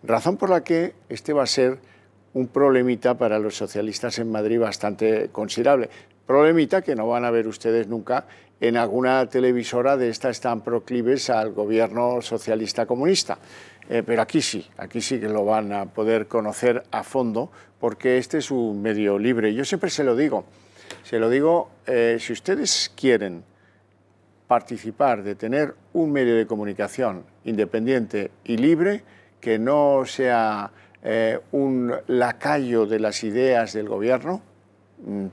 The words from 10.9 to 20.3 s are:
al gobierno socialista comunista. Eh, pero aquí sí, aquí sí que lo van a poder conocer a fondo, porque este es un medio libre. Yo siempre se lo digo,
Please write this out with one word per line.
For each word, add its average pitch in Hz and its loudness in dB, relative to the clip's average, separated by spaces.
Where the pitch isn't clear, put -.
al 110 0
gobierno 113 0
socialista 113 -4
comunista. 143 0
Eh, 117 0
pero 117 0
aquí - 0
sí, - -6
aquí 107 -10
sí 123 -4
que 107 -6
lo 107 0
van 107 0
a 101 -4
poder 110 0
conocer 117 0
a 110 -4
fondo, 120 -4
porque 123 0
este 127 -4
es 143 -4
un 110 -2
medio 104 2
libre. 110 2
Yo 135 -4
siempre 185 -2
se - -2
lo 123 2
digo, 127 0